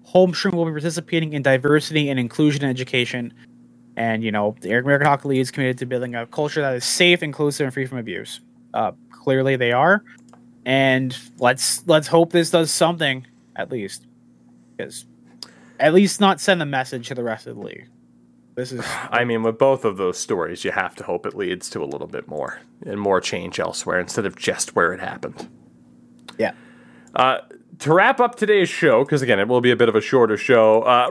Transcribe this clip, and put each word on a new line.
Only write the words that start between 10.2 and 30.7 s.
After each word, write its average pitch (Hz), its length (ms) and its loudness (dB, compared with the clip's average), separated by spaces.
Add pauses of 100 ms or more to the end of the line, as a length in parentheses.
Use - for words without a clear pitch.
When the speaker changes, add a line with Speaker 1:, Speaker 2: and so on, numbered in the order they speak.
Speaker 1:
And 131 480 2 (220)
let's, - 480 0
let's 156 200 4
hope 165 240 4
this 170 200 2
does 165 180 2
something, 156 560 0 (300)
at - 160 -10
least. 104 340 -10 (720)
'Cause - 280 -12 (760)
at 156 160 6
least 202 260 4
not 196 180 4
send 180 220 2
a 147 40 -4
message 131 420 -6
to 131 80 -10
the 120 80 -6
rest 113 240 -6
of 117 80 -14
the 101 80 -14
league. - 240 -16 (640)
This 127 180 -8
is 120 140 -8 (120)
Speaker 2:
<sighs> - 120 -10
I 120 160 2
mean, 113 160 -2
with 113 160 -2
both 135 260 2
of 101 140 -2
those 92 220 -2
stories, 87 440 -4
you 92 80 -4
have 92 260 -4
to - 60 -14
hope 87 220 -6
it - 100 -8
leads 90 360 -6
to 85 120 -8
a - 20 -8
little 71 220 -10
bit - 200 -12
more 71 320 -10 (260)
and 101 140 -8
more 98 200 2
change 87 400 -8
elsewhere 90 400 -4
instead 98 280 -4
of 90 80 -10
just - 400 -6
where 87 180 2
it - 60 -12
happened. - 500 -12 (880)
Speaker 1:
Yeah. - 140 -2 (640)
Speaker 2:
Uh, 127 240 2 (400)
to 147 140 0
wrap 226 260 4
up 240 160 0
today's 202 340 2
show, 131 360 2
'cause 143 180 0
again, 113 160 2
it 101 80 0
will 123 140 2
be 123 100 4
a 123 40 4
bit 117 140 4
of 107 60 4
a 107 60 2
shorter 113 360 2
show, 110 460 6